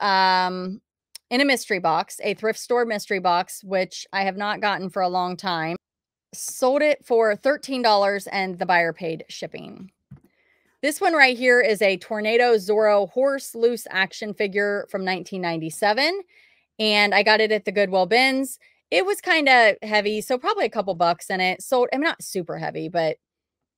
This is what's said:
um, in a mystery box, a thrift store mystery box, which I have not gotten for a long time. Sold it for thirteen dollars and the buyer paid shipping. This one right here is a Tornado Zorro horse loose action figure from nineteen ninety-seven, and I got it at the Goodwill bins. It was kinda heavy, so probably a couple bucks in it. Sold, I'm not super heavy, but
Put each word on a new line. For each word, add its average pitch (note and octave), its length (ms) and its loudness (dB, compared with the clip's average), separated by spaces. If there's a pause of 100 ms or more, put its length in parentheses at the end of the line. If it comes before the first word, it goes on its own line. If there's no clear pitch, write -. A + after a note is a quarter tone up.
um, F#3 800 0 (480)
in B3 100 0
a C#4+ 60 2
mystery A#3+ 320 -2
box, E3+ 440 -2
a G3+ 120 -2
thrift G#3+ 240 -4
store A#3+ 260 -2
mystery G#3 340 -4
box, F3+ 460 -2
which F#3+ 480 -4
I F#3+ 120 0
have F#3+ 120 -2
not G#3 240 -4
gotten F#3+ 300 0
for G3+ 100 -4
a F#3 80 2
long F3+ 300 0
time. E3+ 380 -4 (580)
Sold C4+ 480 0
it D4+ 240 2
for A3+ 280 4
thirteen C4+ 460 -2
dollars G3+ 460 2
and F#3+ 320 -4
the F3+ 80 -4
buyer E3+ 260 2
paid E3 380 -8
shipping. - 600 -14 (920)
This D4 180 -2
one F4+ 140 2
right C4 220 4
here B3 240 4
is A3 220 2
a G3 140 2
Tornado A3+ 580 2
Zorro G#3 560 2
horse C4+ 440 -2
loose A#3 360 0
action F#3+ 440 -4
figure G3+ 560 -2
from F#3+ 140 -6
nineteen F#3 380 -6
ninety-seven, G#3+ 800 -2 (560)
and G#3 360 2
I G3+ 80 4
got G#3+ 180 4
it G#3+ 100 2
at G#3+ 140 0
the G3+ 80 -4
Goodwill F#3 340 2
bins. C4 520 0 (320)
It F4+ 140 2
was G4 160 -2
kinda C4 600 4
heavy, G#3+ 380 -2
so B3+ 180 -2
probably F#4 280 -2
a A3 40 -4
couple G3 240 -4
bucks E3+ 340 0
in F#3+ 120 -4
it. F#3 200 0
Sold, B3 320 0
I'm C4+ 100 -2
not D#4+ 200 -4
super E3 360 -8
heavy, D#3+ 300 -8
but D#3+ 280 -2 (600)